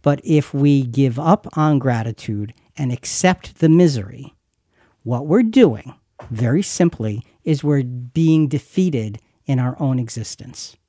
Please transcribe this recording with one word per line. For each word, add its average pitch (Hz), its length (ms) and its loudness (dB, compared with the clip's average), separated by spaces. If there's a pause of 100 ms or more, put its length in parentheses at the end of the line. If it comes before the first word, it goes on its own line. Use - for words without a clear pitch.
But 143 220 2
if 151 300 0
we 139 300 4
give 123 360 0
up 165 360 0
on 156 240 2
gratitude 113 720 -4 (220)
and 131 160 -4
accept - 680 -4
the 165 100 4
misery, 139 640 2 (720)
what 120 240 -6
we're 208 160 2
doing, 214 500 2 (380)
very 123 320 0
simply, 113 600 -2 (200)
is 151 200 -2
we're 147 200 0
being 147 640 0
defeated 131 720 -4 (260)
in 131 140 0
our 127 200 -2
own 131 200 -2
existence. - 760 -12 (140)